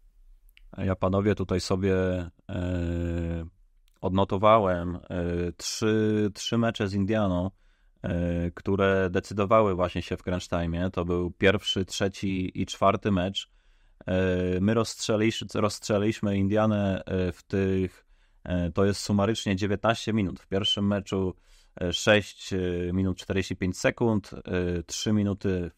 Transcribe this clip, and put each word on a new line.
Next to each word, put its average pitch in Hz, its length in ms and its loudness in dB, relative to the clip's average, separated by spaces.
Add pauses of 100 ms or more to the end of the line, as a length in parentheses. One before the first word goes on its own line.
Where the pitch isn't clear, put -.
(720)
A 95 140 -6
ja, 92 100 2
panowie, 98 400 2
tutaj 95 240 0
sobie, 95 360 0 (540)
e, 85 960 -2 (560)
odnotowałem, 95 920 4
e, 87 640 -4
trzy, 107 760 2
trzy 117 240 -4
mecze 113 300 0
z 95 60 -4
Indianą, 98 580 0 (500)
e, 87 500 -2
które 98 580 2
decydowały 98 640 2
właśnie 90 260 -2
się - 160 -6
w - 60 -20
crunch 90 200 -4
time'ie. 85 480 -2
To 87 140 -4
był 87 260 -2
pierwszy, 98 540 2
trzeci 95 760 -4
i 95 40 0
czwarty 101 460 0
mecz. 95 380 -2 (560)
E, 90 560 0
my 104 120 2
rozstrzelisz-, 110 800 0
rozstrzeliśmy 104 840 0
Indianę, 101 680 2
e, 92 260 -2
w - 120 -16
tych, 95 600 -2 (380)
e, 87 280 -2
to 98 140 2
jest 101 160 0
sumarycznie 104 540 0
dziewiętnaście 104 580 0
minut. 98 260 -2
W - 80 -20
pierwszym 101 400 0
meczu, 95 480 0 (460)
e, 87 120 -2
sześć, - 600 2
e, 95 40 0 (360)
minut 95 240 0
czterdzieści 95 380 -2
pięć 90 220 -4
sekund, 113 560 0
e, 87 500 -4
trzy - 300 -4
minuty 98 640 -2